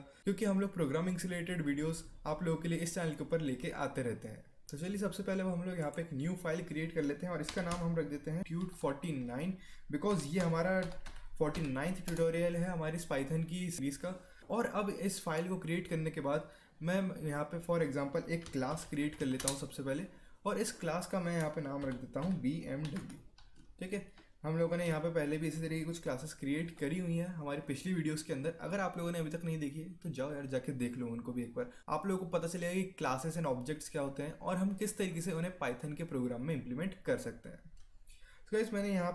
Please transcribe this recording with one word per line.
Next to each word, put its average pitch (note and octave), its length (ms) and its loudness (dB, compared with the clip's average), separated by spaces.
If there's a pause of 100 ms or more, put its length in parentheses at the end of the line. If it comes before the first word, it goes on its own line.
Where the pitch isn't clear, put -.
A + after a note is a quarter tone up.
(240)
क्योंकि G3+ 200 2
हम G3 160 6
लोग G3 140 2
programming E3+ 440 2
से F3+ 100 -2
related F3 380 0
videos D3+ 360 2 (240)
आप D3+ 160 0
लोगों E3 200 2
के E3+ 60 0
लिए E3 100 2
इस E3 160 -2
channel E3 200 2
के C#3+ 100 -4
ऊपर E3 160 2
लेके B2+ 300 0
आते C#3 320 0
रहते A2 260 -2
हैं। G#2+ 160 -12 (260)
तो C#3+ 80 -6
चलिए, F#3+ 200 -2
सबसे G3 240 0
पहले F#3+ 200 0
हम F3 200 2
लोग F3+ 160 -2
यहाँ D3 180 0
पे E3+ 60 0
एक E3+ 100 -6
new D3 300 0
file E3+ 220 0
create D#3+ 300 -2
कर D#3+ 80 2
लेते C#3+ 240 0
हैं F3+ 60 -2
और D#3 80 -2
इसका E3+ 220 -2
नाम F3 180 0
हम E3+ 160 2
रख D#3 100 2
देते D3 240 -4
हैं E3+ 140 0
Tude F3+ 260 -2 (120)
forty C#3 280 0 (140)
nine, C3+ 280 0 (420)
because D#3+ 320 4
ये E3+ 140 2
हमारा F3 400 4 (580)
forty F3+ 240 4
ninth D3 440 0
tutorial E3+ 500 4
है F3 140 2
हमारी D#3+ 260 0
इस E3+ 120 -4
Python D3+ 380 2
की F3 240 -2
series C#3 260 -2
का। F#3 180 -4 (360)
और A3+ 160 4
अब G3+ 240 0
इस - 340 -2
file E3+ 240 0
को F3+ 100 0
create E3+ 300 -2
करने D#3+ 220 0
के D#3 100 -4
बाद C#3+ 280 2 (340)
मैं F#3 200 4 (240)
यहाँ D3 260 0
पे E3 140 -2
for E3+ 160 4
example C#3+ 480 2
एक E3 220 0
class C#3 380 0
create D3+ 240 2
कर D3 120 0
लेता C3 260 4
हूँ C#3+ 80 -2
सबसे C#3+ 220 -6
पहले, C#3 240 0 (400)
और G3+ 120 2
इस A3+ 140 0
class E3+ 340 -2
का F#3+ 140 0
मैं E3+ 160 2
यहाँ D#3 140 4
पे E3 100 -2
नाम C#3+ 260 -2
रख C3 80 0
देता C3 260 -4
हूँ E3+ 200 2
बीएमडब्ल्यू। D3+ 760 -2 (640)
ठीक F#3+ 120 -6
है, G3 180 -4 (320)
हम D#3 160 0
लोगों E3+ 180 4
ने F3 100 2
यहाँ D#3 140 4
पे E3 140 2
पहले D3+ 240 4
भी D#3+ 100 0
इसी D#3 120 -2
तरीके D#3+ 180 0
की D#3+ 60 0
कुछ E3 180 -2
classes D#3 320 -2
create D3+ 440 0
करी D3 200 0
हुई E3+ 180 2
हैं E3+ 100 2
हमारी D3+ 400 -2
पिछली F#3 280 0
videos D#3 320 2
के D#3+ 60 -2
अंदर। C#3+ 280 -2
अगर F3 200 0
आप F3+ 180 0
लोगों E3+ 140 0
ने F3 60 0
अभी D#3+ 120 0
तक E3 140 -2
नहीं D#3+ 140 0
देखी D3 220 -2
है F3+ 100 -6 (120)
तो E3+ 80 -4
जाओ C3+ 220 -2
यार, C#3+ 140 -4
जाके C3 260 0
देख B2 260 0
लो A#2+ 80 0
उनको A#2 260 -4
भी A#2+ 100 0
एक A#2 120 -6
बार। B2 160 -2 (180)
आप D#3 180 0
लोगों F#3+ 120 2
को F3 120 -6
पता E3+ 180 2
चलेगा F3 240 -2
कि F#3+ 280 0
classes D3+ 380 0
and E3 80 2
objects C3 420 -2
क्या D3 140 0
होते C#3 200 -2
हैं C#3+ 100 -4
और - 240 -2
हम F#3+ 180 4
किस G#3 240 -2
तरीके F3+ 220 0
से F3 120 0
उन्हें E3+ 260 0
Python D3 380 -2
के E3 80 -4
program B2 420 0
में D#3+ 80 2
implement C3 400 -2 (120)
कर C3 120 4
सकते - 300 -8
हैं। - 120 -12
So - 920 -16
गाइस, G#3+ 200 4
मैंने G3+ 160 2
यहाँ F3+ 260 4